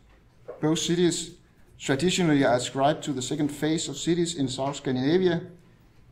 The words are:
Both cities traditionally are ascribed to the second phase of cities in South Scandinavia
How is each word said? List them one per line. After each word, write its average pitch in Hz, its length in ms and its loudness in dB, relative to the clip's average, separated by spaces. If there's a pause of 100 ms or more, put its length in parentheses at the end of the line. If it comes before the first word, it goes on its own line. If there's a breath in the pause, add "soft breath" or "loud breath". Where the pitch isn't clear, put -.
(600)
Both 160 200 0
cities 170 560 0 (440 soft breath)
traditionally 156 640 2
are 120 120 4
ascribed 135 480 0
to 151 100 -4
the 127 80 -4
second 151 280 -2
phase 156 380 -2
of 135 100 -10
cities 170 380 -2
in 135 120 -2
South 135 300 -4
Scandinavia 165 640 2 (720 soft breath)